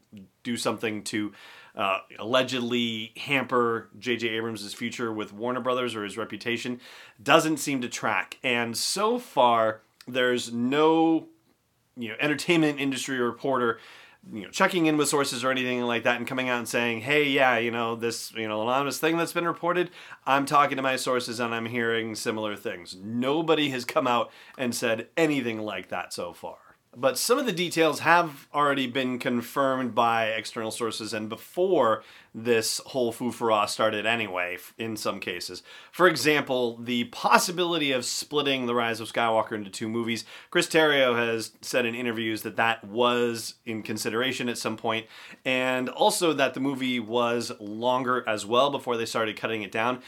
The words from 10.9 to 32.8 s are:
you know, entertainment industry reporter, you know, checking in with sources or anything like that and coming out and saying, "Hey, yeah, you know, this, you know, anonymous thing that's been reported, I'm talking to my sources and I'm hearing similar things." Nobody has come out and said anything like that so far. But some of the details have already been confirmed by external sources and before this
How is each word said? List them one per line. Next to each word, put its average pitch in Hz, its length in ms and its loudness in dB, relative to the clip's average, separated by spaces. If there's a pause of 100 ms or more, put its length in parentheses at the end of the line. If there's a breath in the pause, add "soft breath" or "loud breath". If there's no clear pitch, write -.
you 117 140 -6
know, 110 100 -8
entertainment 147 600 2
industry 135 380 -2
reporter, 120 600 0 (540 loud breath)
you 107 120 -10
know, 90 40 -12
checking 185 380 2
in 156 100 4
with 147 120 2
sources 139 360 0
or 131 60 2
anything 127 320 0
like 117 220 0
that 120 120 4
and 117 100 -6
coming 127 220 -4
out 123 120 0
and 113 80 -6
saying, 120 340 0
"Hey, 147 220 2
yeah, 135 340 4
you 117 120 0
know, 117 240 -2
this, 113 380 -4
you 113 160 -6
know, 107 140 -2
anonymous 131 360 0
thing 165 200 2
that's 170 160 -2
been 170 120 -2
reported, 170 440 -2 (340 loud breath)
I'm 135 220 2
talking 143 300 4
to 135 60 -2
my 131 140 2
sources 123 440 -2
and 117 140 -2
I'm 113 120 -4
hearing 113 480 -2
similar 107 420 -4
things." 92 460 -10
Nobody 147 680 2
has 127 140 -4
come - 220 0
out 120 240 2 (260 loud breath)
and 120 180 -2
said 113 400 -2
anything 135 460 0
like 98 280 -8
that 92 260 -8
so 87 180 -6
far. 82 240 -14 (420)
But 127 200 0
some 247 200 2
of 285 60 -2
the 233 80 -2
details 160 480 0
have 160 540 2
already 139 320 2
been 127 320 -2
confirmed 131 760 -2
by 117 340 2
external 110 420 -6
sources 110 420 -6
and 107 160 -4
before 120 760 2 (360 loud breath)
this 113 480 2